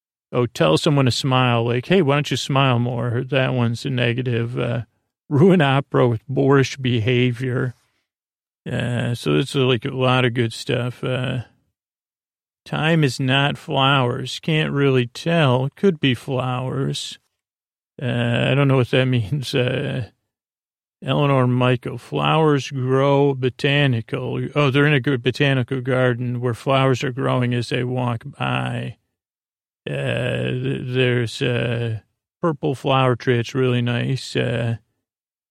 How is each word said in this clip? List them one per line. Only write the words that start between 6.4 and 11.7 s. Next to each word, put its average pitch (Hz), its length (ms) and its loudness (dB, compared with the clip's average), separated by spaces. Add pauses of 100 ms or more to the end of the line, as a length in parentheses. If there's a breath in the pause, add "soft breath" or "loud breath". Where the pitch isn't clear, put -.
behavior. 123 960 0 (960)
Uh, 120 440 -4
so 147 220 -2
it's, 147 200 -2
uh, 139 40 0
like, 127 260 0
a 139 40 -4
lot 127 360 2
of 117 80 0
good 117 180 -2
stuff. 123 500 -6
Uh, 127 420 -4 (1200)